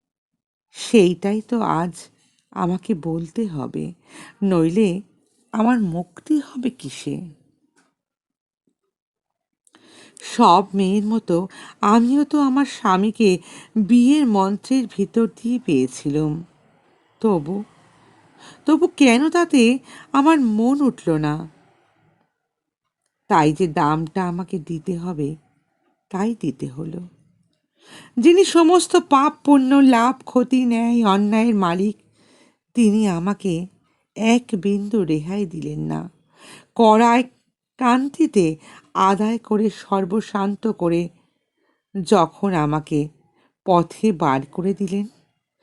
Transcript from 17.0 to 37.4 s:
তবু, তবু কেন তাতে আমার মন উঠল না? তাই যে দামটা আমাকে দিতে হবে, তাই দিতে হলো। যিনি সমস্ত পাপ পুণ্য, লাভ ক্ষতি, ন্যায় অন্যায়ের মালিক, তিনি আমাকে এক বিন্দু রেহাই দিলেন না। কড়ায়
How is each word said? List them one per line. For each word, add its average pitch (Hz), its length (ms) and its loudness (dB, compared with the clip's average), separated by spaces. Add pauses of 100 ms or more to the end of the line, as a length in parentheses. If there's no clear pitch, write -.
তবু, 196 440 -2 (1000)
তবু 311 200 2
কেন 277 440 2
তাতে 277 480 2 (340)
আমার 285 280 2
মন 240 400 0
উঠল 247 300 -2
না? 156 380 -4 (1800)
তাই 156 240 4
যে 175 140 -2
দামটা 160 640 -2
আমাকে 175 300 -8
দিতে 165 400 -8
হবে, 156 380 -8 (760)
তাই 208 300 -4
দিতে 143 260 -6
হলো। 160 420 -14 (1120)
যিনি 339 260 6
সমস্ত 339 520 4
পাপ 285 380 2 (100)
পুণ্য, 269 300 4
লাভ 262 400 4 (100)
ক্ষতি, 254 400 0
ন্যায় 233 400 0
অন্যায়ের 208 500 2
মালিক, 190 420 -2 (800)
তিনি 214 340 2
আমাকে 180 580 -4 (500)
এক 233 280 2 (180)
বিন্দু 202 420 -2
রেহাই 160 420 -4
দিলেন 151 340 -10
না। 156 300 -8 (640)
কড়ায় 233 480 4 (540)